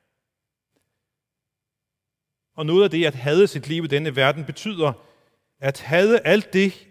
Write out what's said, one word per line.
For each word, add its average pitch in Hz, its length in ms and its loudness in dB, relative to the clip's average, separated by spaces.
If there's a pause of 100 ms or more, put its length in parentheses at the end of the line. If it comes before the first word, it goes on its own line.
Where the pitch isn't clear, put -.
(2500)
Og 156 120 -8
noget 180 180 4
af 190 60 2
det 160 160 0
at 143 100 0
hade 147 320 4
sit 135 200 -8
liv 165 160 -6
i 156 40 -6
denne 143 280 -4
verden 143 300 0
betyder 160 480 -4 (680)
at 135 220 -4
hade 196 380 2
alt 196 340 0
det 190 380 -2